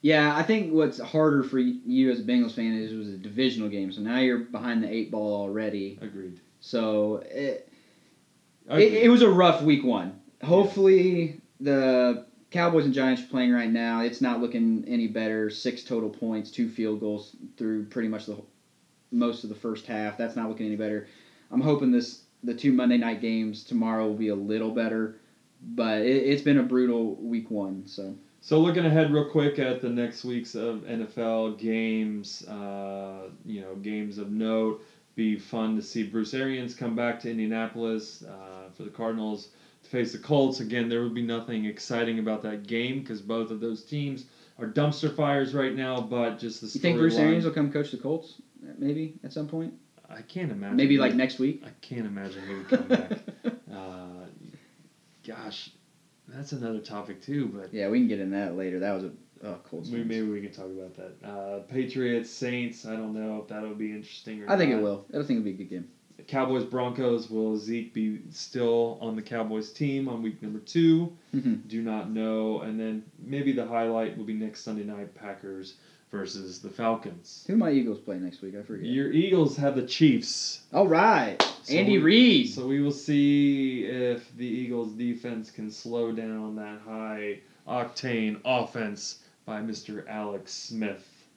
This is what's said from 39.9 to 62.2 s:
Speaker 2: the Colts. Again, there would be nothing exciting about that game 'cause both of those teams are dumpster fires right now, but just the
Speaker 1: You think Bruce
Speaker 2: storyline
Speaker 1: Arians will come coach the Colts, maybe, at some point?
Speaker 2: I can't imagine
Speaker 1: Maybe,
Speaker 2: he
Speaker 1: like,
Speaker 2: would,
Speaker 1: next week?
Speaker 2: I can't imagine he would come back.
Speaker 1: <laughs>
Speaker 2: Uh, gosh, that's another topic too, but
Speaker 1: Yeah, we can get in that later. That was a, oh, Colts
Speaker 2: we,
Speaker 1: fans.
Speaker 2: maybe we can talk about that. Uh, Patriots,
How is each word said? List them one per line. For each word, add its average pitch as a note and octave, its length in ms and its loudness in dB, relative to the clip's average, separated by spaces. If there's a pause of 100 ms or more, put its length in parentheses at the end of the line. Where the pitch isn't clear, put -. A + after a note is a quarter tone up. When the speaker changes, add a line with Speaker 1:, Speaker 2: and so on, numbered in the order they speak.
Speaker 2:
the - 80 -10
Colts. C#3 400 2
Again, A#2 300 -2
there A#2 120 0
would A#2 140 -4
be A#2+ 80 -2
nothing A#2 420 -4
exciting A2+ 540 -2
about G#2+ 240 -2
that G#2 240 -8
game B2+ 360 -2
'cause A2 160 -10
both A2+ 300 -4
of A2 120 -8
those A2+ 220 -6
teams C#3+ 420 -6 (340)
are A#2 80 -6
dumpster D3 480 2
fires C#3+ 400 2
right C3+ 200 0
now, B2+ 240 -2
but A#2 380 -2
just A2+ 240 -8
the A2+ 60 -12
Speaker 1:
You - 120 -6
think E3+ 200 4
Bruce D#3+ 160 6
Speaker 2:
storyline D#3 60 4
Speaker 1:
Arians E3 240 6
will D#3 60 2
come D3 200 2
coach D3 180 -2
the - 80 -8
Colts, D#3+ 440 -6 (360)
maybe, D#3 460 -4
at - 100 -14
some D3+ 140 -6
point? E3 260 -6 (340)
Speaker 2:
I - 140 -18
can't F3+ 300 -6
imagine G2+ 260 -4
Speaker 1:
Maybe, C#3 180 8
Speaker 2:
he C3 40 6
Speaker 1:
like, A#2+ 140 4
Speaker 2:
would, B2 40 2
Speaker 1:
next C3 220 0
week? C#3 260 0
Speaker 2:
I - 60 -18 (100)
can't A#2 240 -8
imagine G2 420 -10
he G2 60 -8
would G2 160 -10
come - 180 2
back. - 240 0 (320)
Speaker 1:
<laughs> - 300 -8
Speaker 2:
Uh, F2+ 540 -14 (1000)
gosh, - 440 -14 (560)
that's C3+ 240 -12
another A#2 280 -4
topic G#2 420 -12
too, C#3 320 -4
but F#2+ 200 -14
Speaker 1:
Yeah, G2+ 160 -2
we A#2+ 100 4
can A#2+ 80 6
get G#2 120 0
in F#2+ 120 -4
that G2 260 -4
later. F#2 220 -4
That G2 140 -2
was F#2+ 120 -4
a, - 60 -10 (320)
oh, G2 120 -10 (140)
Colts E2+ 200 -12
Speaker 2:
we, A#2+ 100 -6
Speaker 1:
fans. A2+ 100 -4
Speaker 2:
maybe A2 200 -2
we G#2 120 -6
can G2 100 -12
talk F#2+ 160 -14
about F#2 280 -14
that. F#2+ 320 -18
Uh, G2+ 360 -10
Patriots, B2 680 -2